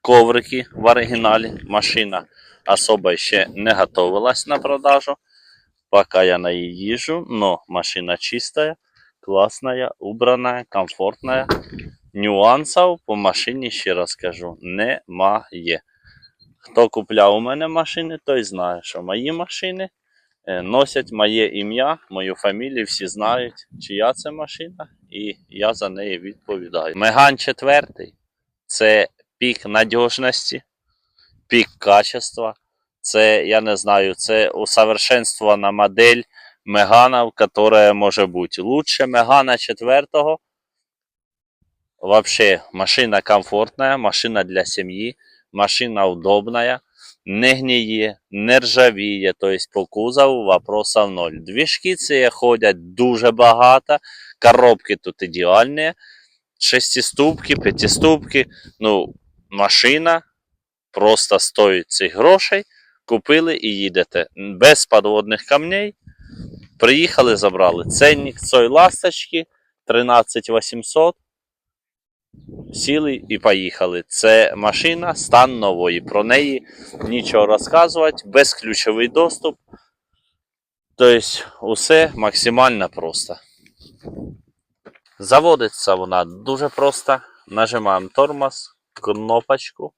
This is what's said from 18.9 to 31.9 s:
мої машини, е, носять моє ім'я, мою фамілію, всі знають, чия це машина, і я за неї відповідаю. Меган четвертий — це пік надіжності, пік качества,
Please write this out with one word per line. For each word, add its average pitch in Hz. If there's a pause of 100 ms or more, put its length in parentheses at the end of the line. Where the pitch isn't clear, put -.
мої 117
машини, 185 (560)
е, 90
носять 127
моє 107
ім'я, 120 (120)
мою 95
фамілію, 113
всі 98
знають, 113 (140)
чия 107
це -
машина, 165 (220)
і 101 (140)
я 104
за 101
неї 95
відповідаю. 87
Меган 123
четвертий — - (520)
це 107 (300)
пік 123
надіжності, 120 (840)
пік 120 (100)
качества, 107 (480)